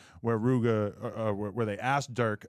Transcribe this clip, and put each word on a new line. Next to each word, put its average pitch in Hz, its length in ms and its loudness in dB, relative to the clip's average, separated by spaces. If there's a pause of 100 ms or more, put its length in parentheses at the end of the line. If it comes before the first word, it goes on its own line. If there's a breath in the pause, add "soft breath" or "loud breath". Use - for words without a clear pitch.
(220 loud breath)
where 117 180 2
Ruga, 113 540 2 (100)
uh, 113 260 -4
uh, 104 40 2
where, 101 180 -4
where 117 140 -2
they 101 120 -2
asked 131 360 -2
Dirk 110 360 0